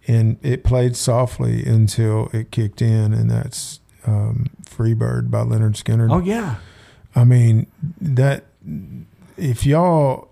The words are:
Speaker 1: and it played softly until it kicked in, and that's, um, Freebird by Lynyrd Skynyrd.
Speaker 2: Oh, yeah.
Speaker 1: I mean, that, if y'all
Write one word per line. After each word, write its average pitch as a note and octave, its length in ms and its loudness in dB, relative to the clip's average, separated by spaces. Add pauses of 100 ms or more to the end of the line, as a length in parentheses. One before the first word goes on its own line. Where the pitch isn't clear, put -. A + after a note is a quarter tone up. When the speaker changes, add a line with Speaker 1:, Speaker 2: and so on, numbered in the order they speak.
Speaker 1:
and A2+ 360 2
it C#3 200 -2
played B2 320 0
softly A#2+ 680 -2
until A2 640 2
it A2 200 -6
kicked G#2+ 300 -4
in, A2 320 2
and A2+ 160 0
that's, - 500 -6 (260)
um, A2+ 420 -2 (160)
Freebird A#2 680 -2
by A2+ 80 0
Lynyrd A2 420 0
Skynyrd. A2+ 320 2
Speaker 2:
Oh, F#3 60 2
yeah. F#3 360 -2 (600)
Speaker 1:
I B2 80 4
mean, A#2+ 440 4 (320)
that, C#3 460 0 (920)
if C3 280 -2
y'all D3+ 680 2